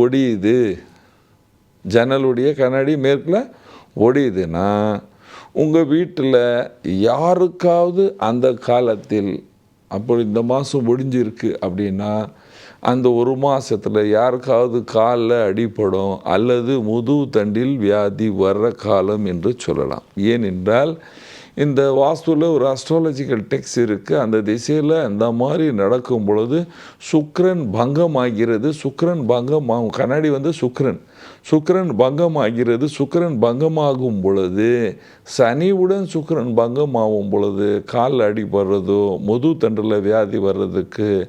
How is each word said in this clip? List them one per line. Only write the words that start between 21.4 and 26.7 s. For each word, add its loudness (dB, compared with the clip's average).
இந்த 2
வாஸ்துல 2
ஒரு 2
அஸ்ட்ராலஜிக்கல் -2
டெக்ஸ்ட் -4
இருக்கு. -2
அந்த 0
திசையில 0
அந்த 0
மாதிரி 0
நடக்கும் 0
பொழுது 0